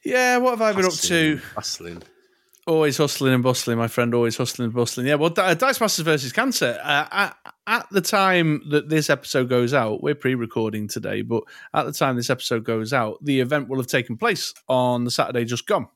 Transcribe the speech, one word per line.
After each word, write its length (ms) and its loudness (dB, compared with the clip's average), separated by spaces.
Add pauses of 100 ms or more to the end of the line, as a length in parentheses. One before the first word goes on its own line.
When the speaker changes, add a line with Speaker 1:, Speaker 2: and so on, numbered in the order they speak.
Speaker 1:
Yeah, 340 2
what 140 2
have 100 -2
I 120 2
been 120 2
up 60 4
Speaker 2:
Hustling 180 -2 (100)
Speaker 1:
to? 140 4
Speaker 2:
and 220 -8
bustling. 480 -10 (640)
Speaker 1:
Always 300 2
hustling 380 2
and 80 2
bustling, 340 2
my 100 0
friend. 280 0
Always 220 2
hustling 280 -4
and 80 -4
bustling. 340 -2
Yeah, 80 4
well, 140 2
D-, 260 2
Dice 240 0
Masters 240 0
versus 280 0
Cancer. 500 0
Uh, 300 0
at, 260 -2 (300)
at 240 -2
the 100 2
time 600 2 (100)
that 180 0
this 220 0
episode 380 0
goes 240 2
out, 280 0
we're 140 0
pre-recording 720 -2
today, 340 -6
but 220 -4 (320)
at 100 0
the 60 -6
time 240 0
this 160 -2
episode 320 -2
goes 280 -4
out, 320 -2
the 160 0
event 300 0
will 80 -4
have 100 -2
taken 300 -2
place 340 -2 (160)
on 380 2
the 60 -2
Saturday 340 -2
just 220 -6
gone 280 0